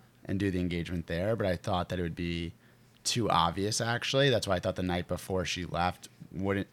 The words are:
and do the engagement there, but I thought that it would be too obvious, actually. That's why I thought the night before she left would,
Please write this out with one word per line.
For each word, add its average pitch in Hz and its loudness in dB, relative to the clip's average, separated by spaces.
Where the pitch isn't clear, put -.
and 98 -2
do 101 2
the 90 0
engagement 85 -2
there, 92 0
but 104 0
I 92 2
thought 87 -2
that 90 -2
it - 0
would 85 -2
be 85 -2
too 110 0
obvious, 87 2
actually. 120 2
That's 107 2
why 95 2
I 92 2
thought 92 -2
the 98 -4
night 90 0
before 90 -2
she 87 -4
left 85 -2
would, 98 0